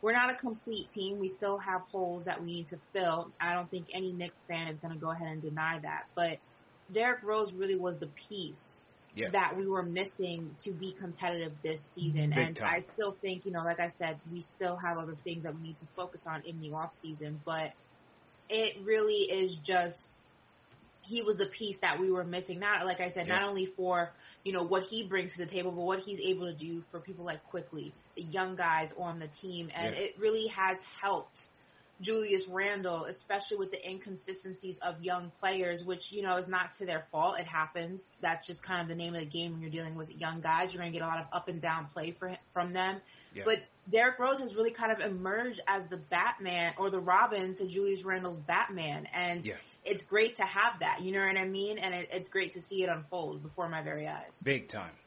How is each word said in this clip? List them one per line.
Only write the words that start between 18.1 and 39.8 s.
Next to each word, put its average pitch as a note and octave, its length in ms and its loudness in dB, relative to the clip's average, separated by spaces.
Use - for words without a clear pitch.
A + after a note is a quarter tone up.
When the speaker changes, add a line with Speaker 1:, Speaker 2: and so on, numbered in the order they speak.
Speaker 1:
it A3 360 2
really G#3+ 380 6
is F#3 320 2
just, F3 340 4
he A3+ 200 -4
was G#3 160 4
the F#3+ 80 4
piece G3+ 340 -4
that E3 180 4
we F#3+ 120 4
were F3+ 140 4
missing. F3 360 -4
Not, G3+ 240 4
like F#3 160 2
I F3+ 100 0
said, F3 160 -2
Speaker 2:
Yeah. F3+ 120 4
Speaker 1:
not G3+ 100 2
only F#3+ 180 0
for, F3 360 2
you G3 80 -2
know, F3+ 100 2
what F#3 220 4
he A3 240 -4
brings F#3 240 0
to F3 60 -14
the E3+ 120 -4
table, F3+ 220 0
but F3 100 -4
what F#3+ 180 2
he's G3 200 -6
able F#3 260 2
to F3 80 -4
do E3 360 -6
for E3+ 100 -8
people E3+ 240 -12
like D#3+ 240 -4
Quickley, D3+ 440 -8
the - 80 -8
young F#3 340 -2
guys D#3+ 420 2
on E3+ 200 -4
the D#3+ 100 -8
team. E3+ 460 -8
And E3+ 200 -2
Speaker 2:
Yeah. D#3+ 80 -2
Speaker 1:
it - 160 -4
really A3 300 2
has F#3+ 300 2
helped G3 380 -2
Julius G3+ 460 2
Randle, F#3 600 0
especially G3+ 500 -2
with F#3+ 160 -2
the - 180 -8
inconsistencies F#3+ 920 -10
of E3 200 -4
young F3 380 -2
players, F#3 420 2
which, F3+ 300 -4
you G3+ 100 -4
know, F#3 140 4
is F3+ 100 0
not F3+ 320 2
to G3 80 -4
their D#3+ 240 0
fault. E3 300 2
It E3+ 60 -4
happens. E3 540 -2
That's E3+ 260 0
just F3 160 -10
kind F3+ 200 0
of E3+ 60 -2
the E3+ 60 -4
name E3+ 200 -4
of E3+ 60 -2
the D#3 60 -4
game E3+ 260 -2
when E3 100 -6
you're D#3 80 -6
dealing D#3+ 260 -4